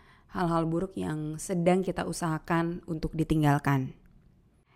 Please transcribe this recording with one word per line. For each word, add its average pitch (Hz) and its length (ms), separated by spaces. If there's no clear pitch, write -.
hal-hal 165 400
buruk 175 320
yang 156 400
sedang 180 400
kita 180 240
usahakan 165 800
untuk 160 320
ditinggalkan. 143 800